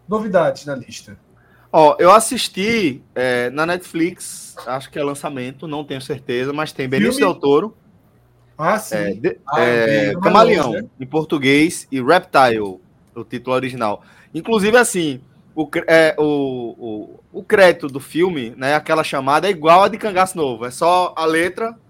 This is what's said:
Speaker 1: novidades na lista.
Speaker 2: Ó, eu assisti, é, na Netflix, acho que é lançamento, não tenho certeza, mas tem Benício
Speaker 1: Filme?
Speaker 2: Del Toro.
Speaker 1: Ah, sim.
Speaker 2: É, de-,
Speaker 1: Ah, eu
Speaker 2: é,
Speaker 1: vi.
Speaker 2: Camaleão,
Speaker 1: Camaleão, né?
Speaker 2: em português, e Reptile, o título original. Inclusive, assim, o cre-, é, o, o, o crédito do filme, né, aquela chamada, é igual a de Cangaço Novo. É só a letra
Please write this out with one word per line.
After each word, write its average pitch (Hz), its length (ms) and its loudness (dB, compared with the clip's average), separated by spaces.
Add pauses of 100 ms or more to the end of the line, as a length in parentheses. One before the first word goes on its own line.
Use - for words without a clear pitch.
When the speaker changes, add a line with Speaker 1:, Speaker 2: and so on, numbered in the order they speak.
Speaker 1:
novidades 185 580 -2
na 143 100 -8
lista. 117 420 -18 (540)
Speaker 2:
Ó, 151 280 6
eu 175 120 8
assisti, 214 920 0 (100)
é, 123 360 0
na 147 160 -2
Netflix, 175 920 -6 (100)
acho 131 240 -8
que - 80 -12
é 151 60 -4
lançamento, 139 640 -8
não 147 160 -8
tenho 135 180 -10
certeza, 131 520 -6
mas 147 180 -4
tem 131 160 -6
Benício 202 300 0
Speaker 1:
Filme? 196 160 2
Speaker 2:
Del - 80 -10
Toro. 151 360 2 (800)
Speaker 1:
Ah, 180 220 -2
sim. - 160 -10
Speaker 2:
É, 104 180 -4
de-, 131 340 -6
Speaker 1:
Ah, 120 120 -2
eu 120 40 2
Speaker 2:
é, 113 460 2
Speaker 1:
vi. 101 120 -4
Speaker 2:
Camaleão, - 0 -
Speaker 1:
Camaleão, 185 500 4
né? 220 180 -6 (100)
Speaker 2:
em 131 60 -10
português, 151 840 0
e 131 100 -4
Reptile, 131 580 4 (560)
o 117 120 -14
título 127 280 -6
original. 123 480 -4 (300)
Inclusive, 214 440 0
assim, 165 440 0 (340)
o 156 120 -4
cre-, 165 200 -4
é, 160 300 4
o, 127 1000 -4 (180)
o, 180 60 -10
o 202 40 -14
crédito 185 440 4
do 135 120 -8
filme, 147 560 -4
né, 135 200 -2
aquela 156 280 0
chamada, 147 440 0
é 208 40 0
igual 170 320 6
a 208 40 4
de 214 100 -4
Cangaço 185 400 -2
Novo. 123 280 -4
É 127 60 -8
só 175 440 0
a 160 100 -2
letra 180 500 -2 (140)